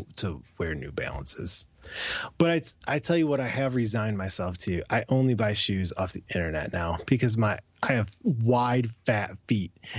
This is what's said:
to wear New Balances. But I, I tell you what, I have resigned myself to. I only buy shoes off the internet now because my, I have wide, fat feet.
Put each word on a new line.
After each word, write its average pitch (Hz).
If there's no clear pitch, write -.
to 78
wear 82
New 71
Balances. -
But 170
I, -
I -
tell 170
you 160
what, 143
I 127
have 127
resigned 110
myself 92
to. 87
I 117
only 131
buy 107
shoes 95
off -
the -
internet 82
now 85
because 123
my, 104
I 139
have 110
wide, 123
fat 101
feet. 104